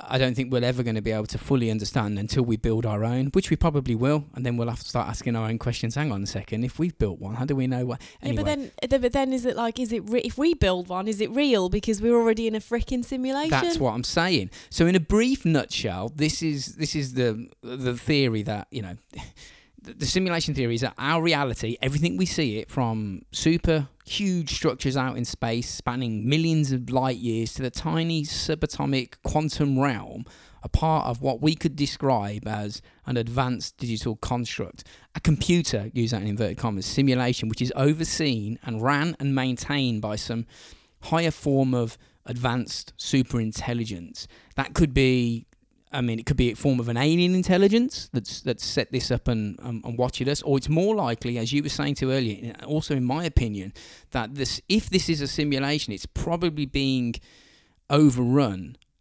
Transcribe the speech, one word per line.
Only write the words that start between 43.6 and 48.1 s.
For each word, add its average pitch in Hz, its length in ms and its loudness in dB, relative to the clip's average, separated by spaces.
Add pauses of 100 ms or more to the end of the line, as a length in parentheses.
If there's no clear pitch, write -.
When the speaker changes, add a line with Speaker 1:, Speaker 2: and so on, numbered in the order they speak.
Speaker 1:
That - 180 -2
could 151 200 4
be, 123 520 4 (460)
I 139 100 -2
mean, 117 160 0
it 113 80 -8
could 139 100 2
be 123 140 6
a 110 60 -4
form 131 240 2
of 117 80 -2
an 117 100 0
alien 175 360 4
intelligence 196 800 4